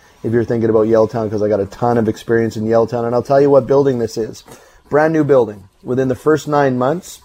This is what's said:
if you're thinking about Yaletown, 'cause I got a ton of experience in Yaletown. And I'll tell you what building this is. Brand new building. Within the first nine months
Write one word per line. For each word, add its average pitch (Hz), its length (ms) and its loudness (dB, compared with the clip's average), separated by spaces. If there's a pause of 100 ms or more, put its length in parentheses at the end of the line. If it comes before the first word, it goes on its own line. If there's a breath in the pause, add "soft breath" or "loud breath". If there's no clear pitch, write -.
(240 soft breath)
if 113 100 -4
you're 117 100 2
thinking 113 260 0
about 110 180 2
Yaletown, 110 440 0
'cause 104 100 -4
I 104 80 0
got 104 100 0
a 98 60 -2
ton 120 320 -2
of 113 100 0
experience 113 500 -2
in 107 80 -6
Yaletown. 113 400 0
And 120 100 -2
I'll 120 80 0
tell 139 180 2
you 143 80 4
what 135 160 4
building 139 320 2
this 113 200 -6
is. 107 260 -8 (460 loud breath)
Brand 156 240 2
new 156 100 0
building. 113 400 0 (200)
Within 127 260 -2
the 123 60 -4
first 151 320 -2
nine 143 300 0
months 139 480 -6